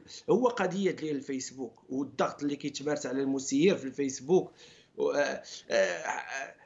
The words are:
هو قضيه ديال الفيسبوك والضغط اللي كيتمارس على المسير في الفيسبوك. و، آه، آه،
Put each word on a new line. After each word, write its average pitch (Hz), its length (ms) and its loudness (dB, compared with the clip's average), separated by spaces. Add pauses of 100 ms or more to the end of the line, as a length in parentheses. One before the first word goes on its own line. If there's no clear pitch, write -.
(300)
هو 240 180 6
قضيه 185 420 0
ديال 147 260 -2
الفيسبوك 131 720 -8
والضغط 143 540 -2
اللي 143 140 -2
كيتمارس 143 500 -4
على 135 160 -2
المسير 139 540 4
في - 80 -6
الفيسبوك. 139 680 0 (440)
و، 143 140 0
آه، 139 320 0 (280)
آه، 156 840 0 (120)